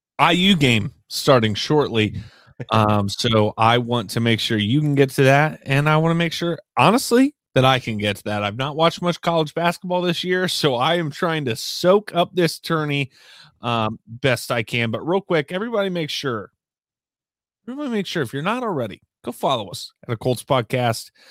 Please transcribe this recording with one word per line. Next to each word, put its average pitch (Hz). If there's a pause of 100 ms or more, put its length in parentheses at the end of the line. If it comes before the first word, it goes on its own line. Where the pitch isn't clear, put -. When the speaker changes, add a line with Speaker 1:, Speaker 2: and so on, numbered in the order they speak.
(180)
Speaker 1:
I 156
U 185
game 123 (160)
starting 110
shortly. 110
Speaker 2:
<laughs> - (400)
Speaker 1:
Um, 107
so 107
I 113
want 117
to -
make 117
sure -
you 110
can 147
get 135
to 143
that, 143
and 143
I 156
wanna 165
make 170
sure, 170 (180)
honestly, 233 (180)
that 131
I 131
can 113
get 104
to -
that. 104
I've 104
not 139
watched 165
much 175
college 160
basketball 175
this 175
year, 185
so 147
I 139
am 165
trying 160
to 113
soak -
up 175
this 170
tourney, 147 (500)
um, 113
best 117
I 120
can. 117
But 117
real 185
quick, 156
everybody 202
make 170
sure, 113 (1160)
everybody 269
make 208
sure, 160
if 117
you're 139
not 226
already, 135 (220)
go -
follow 120
us - (140)
at 120
a 110
Colts 127
Podcast 123 (200)